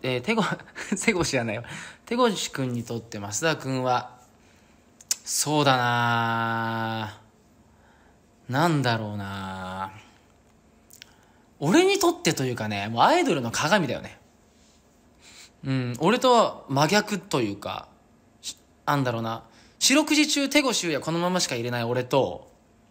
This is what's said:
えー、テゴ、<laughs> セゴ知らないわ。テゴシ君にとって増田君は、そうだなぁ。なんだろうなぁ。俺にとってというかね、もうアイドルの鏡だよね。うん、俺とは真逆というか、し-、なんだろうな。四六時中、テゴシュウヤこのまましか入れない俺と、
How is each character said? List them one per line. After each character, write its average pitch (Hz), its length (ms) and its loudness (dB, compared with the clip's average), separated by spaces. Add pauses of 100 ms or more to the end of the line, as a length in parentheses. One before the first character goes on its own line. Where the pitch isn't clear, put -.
え 127 140 -2
ー、 123 40 -2
テ 214 140 -2
ゴ、 220 80 2 (240)
<laughs> - 300 -14
セ - 160 0
ゴ 170 120 0
知 135 120 -2
ら 117 80 0
な 113 80 -4
い 110 60 -6
わ。 117 60 -10 (420)
テ 233 100 -4
ゴ 247 120 4
シ - 220 -4
君 131 220 -4
に 120 100 -4
と 117 160 -8
っ - 20 -6
て 110 200 -12
増 104 280 -4
田 156 80 0
君 131 280 -4
は、 123 340 -2 (1040)
そ 147 380 0
う - 20 4
だ 135 120 6
な 113 1400 0 (1300)
ぁ。 123 40 -6
な 151 160 2
ん 147 140 2
だ 117 160 0
ろ 104 160 -6
う - 20 -8
な 95 800 -8
ぁ。 - 1080 -20 (540)
俺 240 260 4
に 392 140 2
と 349 80 4
っ 339 120 0
て - 140 0
と 131 120 -2
い 127 40 -2
う 117 60 -4
か 110 100 -6
ね、 101 220 -4
も 117 140 2
う - 0 -
ア 254 140 6
イ 359 60 2
ド 262 100 0
ル 143 80 0
の 117 120 -4
鏡 170 340 2
だ 110 80 -4
よ 78 60 -6
ね。 - 180 -16 (1400)
う 131 100 -4
ん、 123 280 -2
俺 180 180 4
と 254 140 4
は 214 360 4
真 143 200 2
逆 202 320 2
と - 200 -2
い 104 120 -2
う 95 40 -8
か、 - 300 -10 (540)
し-、 - 160 -14 (300)
な 147 100 2
ん 135 80 0
だ 123 80 0
ろ 113 80 -4
う - 20 -6
な。 113 220 -6 (340)
四 - 160 4
六 302 220 4
時 302 100 4
中、 285 220 0
テ 285 140 4
ゴ 262 100 0
シ 175 140 -2
ュ - 20 -2
ウ 160 60 0
ヤ 127 60 -2
こ 160 120 -4
の 170 80 0
ま 175 100 0
ま 180 80 0
し 170 80 0
か 135 80 -4
入 117 80 -2
れ 120 80 -4
な 120 80 -2
い 117 60 -2
俺 123 180 0
と、 123 480 0 (400)